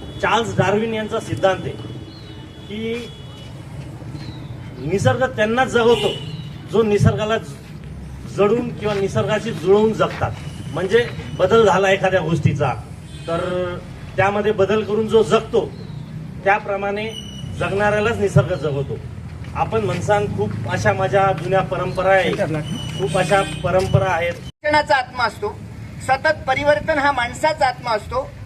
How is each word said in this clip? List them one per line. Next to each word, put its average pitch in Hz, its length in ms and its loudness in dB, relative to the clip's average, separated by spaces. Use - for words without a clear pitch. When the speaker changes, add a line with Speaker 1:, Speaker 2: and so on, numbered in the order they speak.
Speaker 1:
चार्ल्स 202 360 2
डार्विन 208 360 2
यांचा 214 260 -2
सिद्धांत 185 440 0
आहे - 80 -6
की 226 420 -6
निसर्ग 202 440 2
त्यांना 240 420 2
जगवतो 220 440 4
जो 214 120 4
निसर्गाला 214 540 2
जडून 226 400 2
किंवा 208 160 -2
निसर्गाशी 202 580 0
जुळवून 202 420 4
जगतात. 123 380 0
म्हणजे 196 340 2
बदल 220 280 6
झाला 190 260 4
एखाद्या 190 280 2
गोष्टीचा 147 540 2
तर 180 480 -2
त्यामध्ये 202 340 2
बदल 196 320 2
करून 214 240 0
जो 220 160 6
जगतो 196 480 2
त्याप्रमाणे 202 640 0
जगणाऱ्यालाच 208 600 2
निसर्ग 202 340 4
जगवतो. 139 460 -2
आपण 185 260 0
म्हणसान 202 440 2
खूप 208 240 -2
अशा 185 240 2
माझ्या 190 380 4
जुन्या 190 180 2
परंपरा 185 480 0
आहे, 185 220 6
खूप 190 180 0
अशा 196 240 4
परंपरा 190 420 4
आहेत. 175 280 0
Speaker 2:
शिक्षणाचा 302 640 0
आत्मा 254 280 -2
असतो, 208 360 -4
सतत 302 400 2
परिवर्तन 294 500 2
हा 277 140 4
माणसाचा 269 540 0
आत्मा 247 260 -2
असतो 240 400 -2